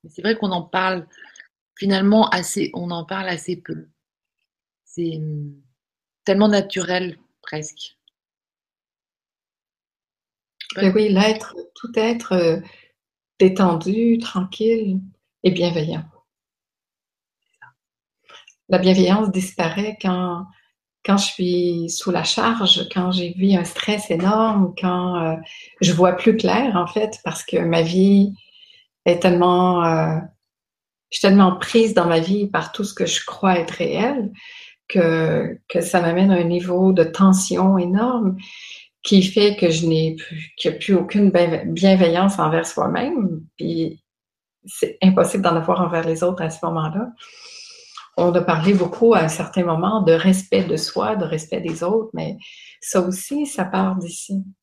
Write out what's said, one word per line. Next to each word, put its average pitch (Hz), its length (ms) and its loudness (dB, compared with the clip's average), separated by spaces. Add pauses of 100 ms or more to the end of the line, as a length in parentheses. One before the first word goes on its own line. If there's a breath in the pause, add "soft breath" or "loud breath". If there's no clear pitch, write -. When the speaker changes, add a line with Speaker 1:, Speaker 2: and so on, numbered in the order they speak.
Speaker 1:
Mais 160 60 -20
c'est - 140 -18
vrai 220 140 0
qu'on 208 140 -4
en 175 120 -4
parle 185 440 -4 (680 loud breath)
finalement 202 540 2
assez, 180 440 -4
on 175 160 -8
en 170 140 -8
parle 190 240 -8
assez 180 280 -8
peu. 160 320 -16 (960)
C'est, 165 320 -8
hum, 151 380 -8 (720)
tellement 202 240 4
naturel, 180 720 -2 (240)
presque. - 540 -14 (2750)
Speaker 2:
Ben 190 180 2
oui, 214 160 2
l'être, 214 440 0 (200)
tout 233 220 -14
être, 226 360 -2
euh, 175 280 2 (760 loud breath)
détendu, 190 800 2
tranquille 208 840 -2 (420)
et 185 80 4
bienveillant. 170 540 -2 (2750 loud breath)
La 185 100 2
bienveillance 185 520 4
disparaît 185 680 -6
quand, 180 460 -4 (580 soft breath)
quand 196 140 2
je 196 80 -2
suis 175 640 -2
sous - 200 -6
la 170 140 -2
charge, 202 720 0
quand 185 180 -2
j'ai 180 200 -4
vu 190 200 2
un 175 120 2
stress 208 460 -6
énorme, 202 680 2
quand, 180 360 -2
euh, 160 200 -2 (460 loud breath)
je 180 100 2
vois 180 220 4
plus 214 220 2
clair, 202 400 0
en 175 100 0
fait, 214 380 -4
parce 160 200 -8
que 170 140 -4
ma 165 240 0
vie 196 500 4 (720 loud breath)
est 175 160 2
tellement, 180 640 2
euh, 160 340 0 (960)
je - 60 -8
suis 196 100 2
tellement 196 300 6
prise 226 360 2
dans 170 120 2
ma 165 140 2
vie 196 280 -2
par 160 240 -4
tout 202 120 -8
ce - 100 -10
que 175 120 -4
je - 180 -6
crois 185 340 0
être 165 140 -4
réel 202 600 -2 (560 loud breath)
que, 165 680 0 (100)
que 175 140 -2
ça 180 180 0
m'amène 175 300 4
à 185 60 6
un 175 80 2
niveau 180 480 2
de 175 120 4
tension 185 760 2
énorme 196 580 0 (680 loud breath)
qui 196 200 6
fait 202 340 2
que 175 140 2
je 165 160 0
n'ai 160 300 0
plus, - 400 -14
qu'il - 140 -2
n'y - 60 -8
a - 40 -14
plus 202 140 2
aucune 196 360 4
bienve-, 175 360 2
bienveillance 185 720 4
envers 165 280 0
soi-même. 175 760 -4 (140)
Puis 165 460 -6 (600)
c'est - 380 -6
impossible 190 400 2
d'en 170 140 2
avoir 175 260 -2
envers 165 240 -2
les 160 160 -2
autres 180 200 -2
à 160 80 -4
ce - 140 -12
moment-là. 165 480 -4 (1040 loud breath)
On 175 180 2
a 175 80 4
parlé 175 320 2
beaucoup 185 400 2
à 185 60 4
un 160 80 2
certain 170 360 -4
moment 185 380 0
de 165 100 4
respect 185 520 2
de 165 120 -2
soi, 208 400 -4
de 180 80 -2
respect 156 360 -6
des 165 220 -8
autres, 220 320 -2
mais 160 240 -8 (420 loud breath)
ça - 200 0
aussi, 185 460 -4
ça 196 180 -6
part 190 320 -2
d'ici. 185 480 -8 (180)